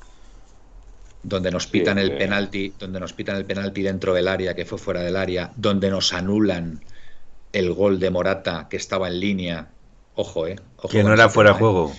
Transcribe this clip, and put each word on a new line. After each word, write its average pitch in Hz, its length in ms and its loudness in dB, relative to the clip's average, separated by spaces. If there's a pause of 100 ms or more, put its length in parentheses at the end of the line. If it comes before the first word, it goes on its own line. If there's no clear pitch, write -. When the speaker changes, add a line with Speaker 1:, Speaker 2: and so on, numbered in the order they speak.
(1200)
Speaker 1:
donde 92 280 -2
nos 87 120 -4
Speaker 2:
Sí, - 80 -10
Speaker 1:
pitan 98 280 2
el 95 120 2
Speaker 2:
eh. 69 60 -4
Speaker 1:
penalti, 98 600 -2
donde 95 200 -8
nos 87 140 -10
pitan 101 240 -6
el 98 80 -6
penalti 98 380 -4
dentro 95 300 0
del 90 140 2
área, 92 280 -2
que 85 100 -6
fue 101 120 -8
fuera 87 240 -6
del 87 140 -2
área, 90 400 -2
donde 101 340 0
nos 95 240 -2
anulan 90 680 0 (720)
el 92 200 0
gol 95 260 2
de 92 100 0
Morata, 90 600 -2
que 92 80 -6
estaba 95 320 -4
en 90 100 -4
línea. 90 480 -4 (480)
Ojo, - 320 -4
eh. 95 80 -8 (220)
Ojo - 120 -10
Speaker 3:
Que 113 100 2
no 101 60 6
Speaker 1:
con 107 80 6
Speaker 3:
era 113 120 10
Speaker 1:
ese 104 80 4
Speaker 3:
fuera 104 180 10
Speaker 1:
tema, 98 80 2
Speaker 3:
de 110 60 4
Speaker 1:
¿eh? 110 80 6
Speaker 3:
juego. 78 260 0